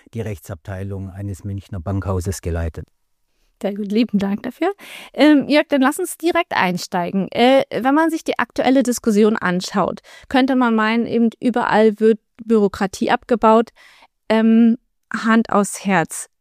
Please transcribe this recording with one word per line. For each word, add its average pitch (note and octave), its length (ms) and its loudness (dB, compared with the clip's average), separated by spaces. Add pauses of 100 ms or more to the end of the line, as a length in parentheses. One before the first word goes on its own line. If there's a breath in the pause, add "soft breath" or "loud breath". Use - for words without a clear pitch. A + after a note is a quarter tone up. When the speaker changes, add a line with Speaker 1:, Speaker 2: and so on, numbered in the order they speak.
(140)
Speaker 1:
die A2+ 80 -8
Rechtsabteilung G2 880 -10
eines G2 340 -12
Münchner G2 380 -10
Bankhauses F#2+ 580 -4
geleitet. E2+ 460 -6 (760)
Speaker 2:
Sehr G#3 140 -6
gut, G3+ 160 -8
lieben G#3+ 260 0
Dank G3 260 -4
dafür. D#4+ 280 -4 (420 loud breath)
Ähm, D4 360 4
Jörg, D4 180 2
dann C#4+ 140 0
lass C4+ 180 0
uns - 180 -8
direkt E4+ 360 -2
einsteigen. F3+ 800 -2
Äh, B3+ 360 4
wenn B3+ 260 0
man D#4+ 140 2
sich D#4+ 140 -6
die - 160 -4
aktuelle C4 420 0
Diskussion A3 540 2
anschaut, F3+ 640 -4 (300 loud breath)
könnte C4 260 2
man A#3+ 180 2
meinen, A3 320 0
eben A#3 260 0 (100)
überall A3 580 2
wird A3 220 2 (240)
Bürokratie G#3 640 0
abgebaut. A#3 600 2 (580 soft breath)
Ähm, A3+ 480 4 (360)
Hand A3+ 360 0
aufs - 340 -2
Herz. F#3 460 -2 (120)